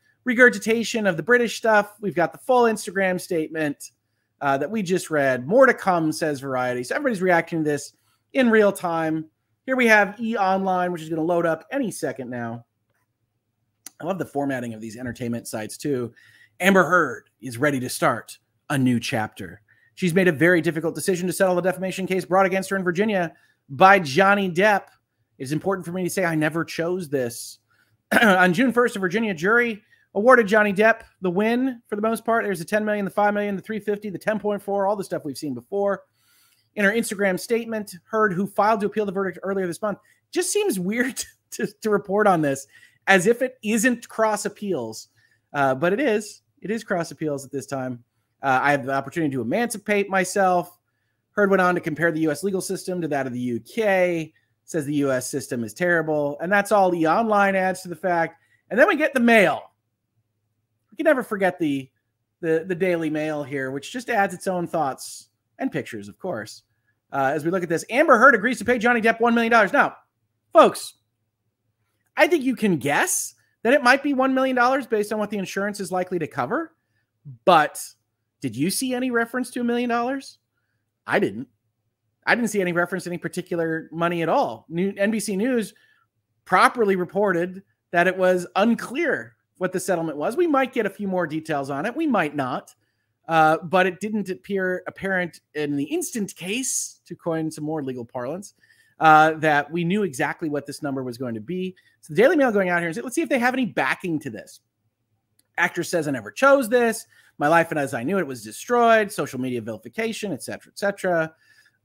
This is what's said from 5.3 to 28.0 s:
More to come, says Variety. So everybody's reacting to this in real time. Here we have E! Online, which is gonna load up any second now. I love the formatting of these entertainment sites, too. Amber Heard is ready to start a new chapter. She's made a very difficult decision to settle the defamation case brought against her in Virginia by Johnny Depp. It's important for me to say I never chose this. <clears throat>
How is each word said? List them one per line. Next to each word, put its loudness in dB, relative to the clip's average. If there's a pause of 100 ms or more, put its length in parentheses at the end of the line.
More 8
to 4
come, 0
says -2
Variety. -4
So -6
everybody's -2
reacting 2
to 0
this -6 (400)
in 4
real 6
time. -4 (420)
Here -2
we 2
have 4
E! -4
Online, 0
which -8
is -14
gonna -2
load 0
up -2
any -2
second -8
now. -8 (1400)
I -12
love -6
the -6
formatting -6
of -16
these -12
entertainment -8
sites, -10
too. -4 (480)
Amber 4
Heard -2 (100)
is -10
ready 0
to -6
start -4 (320)
a 0
new 2
chapter. -6 (360)
She's -2
made 4
a 4
very 4
difficult -2
decision -2
to -2
settle 2
the 0
defamation -4
case -2
brought 2
against -2
her -2
in -2
Virginia 0 (360)
by 6
Johnny 2
Depp. 2 (520)
It's -6
important -2
for -10
me -4
to -2
say -2
I 0
never 0
chose -4
this. -4 (300)
<clears throat> -2